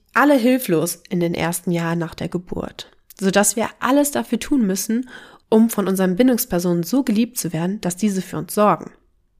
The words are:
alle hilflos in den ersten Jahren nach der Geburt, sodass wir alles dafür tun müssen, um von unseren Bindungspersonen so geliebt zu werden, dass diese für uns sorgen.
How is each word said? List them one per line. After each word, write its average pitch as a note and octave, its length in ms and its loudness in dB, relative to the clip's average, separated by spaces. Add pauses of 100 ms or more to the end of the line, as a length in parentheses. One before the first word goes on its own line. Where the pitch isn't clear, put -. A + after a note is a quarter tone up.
(140)
alle C#4 200 6
hilflos A3+ 760 2
in F3+ 120 -2
den E3+ 140 0
ersten E3+ 360 -4
Jahren E3+ 280 0
nach E3+ 160 -6
der F3 140 -8
Geburt, - 600 -8 (280)
sodass G3 380 2
wir A3 220 -4
alles C#4+ 320 2
dafür A#3 300 -4
tun B3+ 260 0
müssen, A3 420 -4 (400)
um A3+ 220 4
von G3 160 -2
unseren F#3 300 0
Bindungspersonen F3+ 680 0
so B3+ 200 0
geliebt A#3 360 -2
zu F#3 140 -6
werden, F3+ 280 -4
dass F3 160 -4
diese G3 260 -2
für - 160 -8
uns E3 160 -10
sorgen. G#3 380 2 (480)